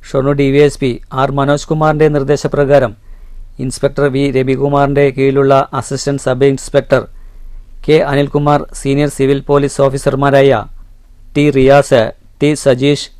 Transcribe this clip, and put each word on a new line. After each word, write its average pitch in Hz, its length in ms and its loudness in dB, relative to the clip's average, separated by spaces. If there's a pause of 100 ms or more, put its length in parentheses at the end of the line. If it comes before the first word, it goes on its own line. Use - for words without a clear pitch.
ഷൊർണൂർ 139 260 0
ഡി 139 180 0
വൈ 143 60 4
എസ് 147 200 2
പി 131 120 -2 (220)
ആർ 135 180 -2
മനോജ് 139 360 -2
കുമാറിന്റെ 156 420 0
നിർദ്ദേശപ്രകാരം 139 840 0 (680)
ഇൻസ്പെക്ടർ 139 560 -4
വി 139 160 0
രവികുമാറിന്റെ 139 800 0
കീഴിലുള്ള 135 440 2 (200)
അസിസ്റ്റന്റ് 139 480 -6
സബ് 131 220 0
ഇൻസ്പെക്ടർ 135 580 0 (880)
കെ 151 80 4 (140)
അനിൽകുമാർ, 147 500 0 (120)
സീനിയർ 139 360 -2
സിവിൽ 135 320 -2
പോലീസ് 143 400 -2
ഓഫീസർമാരായ 135 840 2 (760)
ടി 147 140 2
റിയാസ്, 135 640 4 (300)
ടി 147 120 0
സജീഷ് 139 540 0 (120)